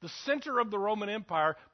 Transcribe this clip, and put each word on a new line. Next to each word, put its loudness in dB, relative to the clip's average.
the -12
center -2
of 0
the 0
Roman 0
Empire. 2